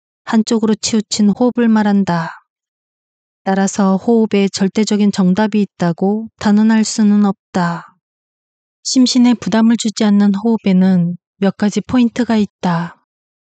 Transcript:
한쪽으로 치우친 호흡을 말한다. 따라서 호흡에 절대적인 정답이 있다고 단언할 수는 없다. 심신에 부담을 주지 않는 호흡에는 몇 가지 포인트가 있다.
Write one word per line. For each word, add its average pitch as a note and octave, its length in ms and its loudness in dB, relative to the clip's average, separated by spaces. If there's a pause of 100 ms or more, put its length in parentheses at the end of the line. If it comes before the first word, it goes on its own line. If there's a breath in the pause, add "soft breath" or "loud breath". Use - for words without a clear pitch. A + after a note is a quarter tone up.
(260)
한쪽으로 A3 500 0
치우친 G#3 540 -2
호흡을 A#3+ 380 0
말한다. G3+ 640 0 (1120)
따라서 F#3+ 540 0
호흡에 G#3+ 540 0
절대적인 G3+ 600 -2
정답이 G3+ 500 0
있다고 G3 680 -4 (100)
단언할 A3 460 2
수는 G#3 400 0
없다. F3 600 -4 (1000)
심신에 B3 500 2
부담을 A3+ 420 0
주지 - 260 -4
않는 G3+ 320 2
호흡에는 F#3+ 800 0 (220)
몇 G3 180 -2
가지 G#3 260 -4
포인트가 A#3 540 -2
있다. F3 680 -4 (480)